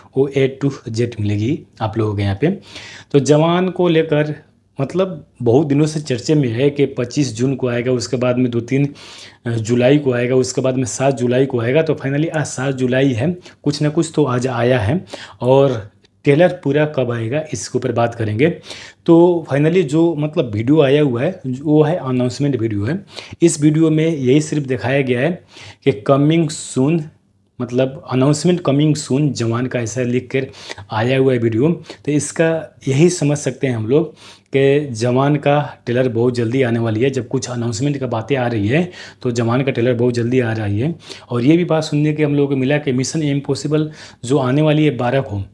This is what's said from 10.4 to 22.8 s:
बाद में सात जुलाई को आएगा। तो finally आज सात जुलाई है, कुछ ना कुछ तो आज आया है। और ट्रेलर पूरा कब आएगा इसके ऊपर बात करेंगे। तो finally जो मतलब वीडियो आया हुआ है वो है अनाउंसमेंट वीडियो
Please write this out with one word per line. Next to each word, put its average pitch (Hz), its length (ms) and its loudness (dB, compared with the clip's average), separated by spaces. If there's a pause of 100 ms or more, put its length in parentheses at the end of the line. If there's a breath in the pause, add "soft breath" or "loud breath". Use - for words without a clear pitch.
बाद 131 160 0
में 131 80 0
सात 131 320 -2
जुलाई 123 280 2
को 131 160 -2
आएगा। 131 200 2
तो 156 140 0
finally 143 340 -2
आज 156 160 -4
सात 135 300 -4
जुलाई 127 380 2
है, 131 180 -2 (320 loud breath)
कुछ 147 180 -2
ना 147 80 0
कुछ 160 260 -2
तो 147 100 2
आज 123 220 -2
आया 123 320 0
है। 123 200 0 (420 loud breath)
और 127 500 2 (340)
ट्रेलर 170 380 4
पूरा 143 240 2
कब 131 240 -2
आएगा 120 320 -4 (100)
इसके - 240 -6
ऊपर 123 160 -2
बात 113 220 0
करेंगे। 110 340 0 (560 loud breath)
तो 170 460 4
finally 156 340 2
जो 160 320 2
मतलब 151 360 -4
वीडियो 123 280 2
आया 143 200 4
हुआ 127 220 0
है 185 240 -4
वो 151 360 0
है 160 140 0
अनाउंसमेंट 127 580 -2
वीडियो 107 300 -2